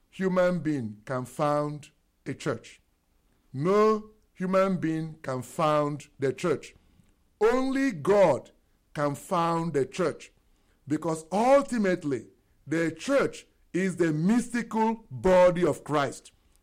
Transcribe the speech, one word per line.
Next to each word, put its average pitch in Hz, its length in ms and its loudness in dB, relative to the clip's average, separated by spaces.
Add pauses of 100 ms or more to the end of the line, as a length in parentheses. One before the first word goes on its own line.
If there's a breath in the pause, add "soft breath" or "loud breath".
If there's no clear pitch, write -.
human 180 500 0
being 135 460 -4
can 127 220 -6
found 147 640 -4 (360)
a 131 80 -8
church. - 460 -8 (720)
No 208 580 2 (220)
human 190 460 0
being 160 440 -4
can 131 200 -6
found 151 680 -2 (100)
the 135 140 0
church. - 420 -4 (640)
Only 262 520 2
God 170 580 2 (440)
can 147 200 -2
found 165 600 -2
the 135 120 0
church, - 460 -4 (560)
because 160 420 -4
ultimately 202 960 2 (400)
the 160 240 -2
church 247 560 -2 (260)
is 185 240 -2
the 170 160 2
mystical 220 960 0
body 180 560 4
of 143 200 0
Christ. 139 480 -4 (300)